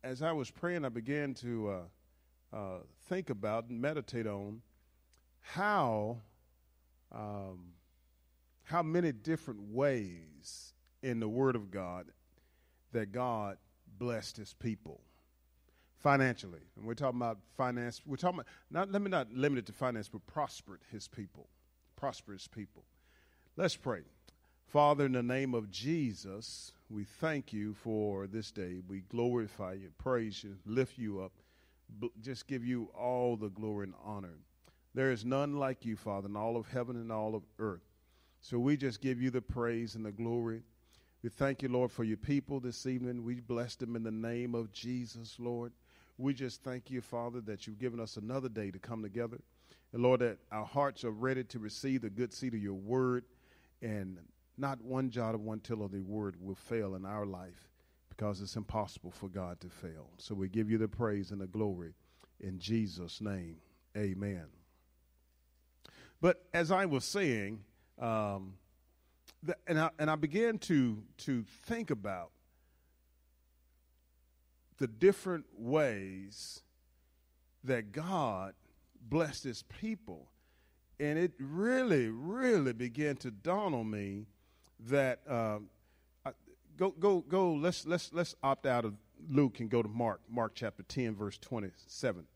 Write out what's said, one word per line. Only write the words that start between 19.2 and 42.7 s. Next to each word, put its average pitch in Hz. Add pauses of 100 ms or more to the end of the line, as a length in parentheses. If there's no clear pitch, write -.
limit 135
it 101
to 107
finance, 120
but -
prospered - (100)
his 107
people. 90 (480)
Prosper 120
his 95
people. - (720)
Let's 170
pray. 107 (680)
Father, 147
in 131
the 123
name 127
of 107
Jesus, 110 (160)
we 107
thank 151
you 107
for 104
this 104
day. 92
We 95
glorify 117
you, 95
praise 117
you, 98 (100)
lift 123
you 104
up, 95 (680)
b-, 117 (100)
just 127
give 127
you 120
all 123
the 107
glory 104
and 92 (100)
honor. 95 (560)
There 131
is 113
none 143
like 131
you, 113
Father, 98
in 101
all 113
of 110
heaven 123
and 117
all 110
of 107 (160)
earth. 101 (540)
So -
we 139
just 127
give 123
you 127
the 123
praise 117
and 110
the 107
glory. 113 (640)
We 110
thank 139
you, 135
Lord, 123
for 117
your 110
people 139
this 123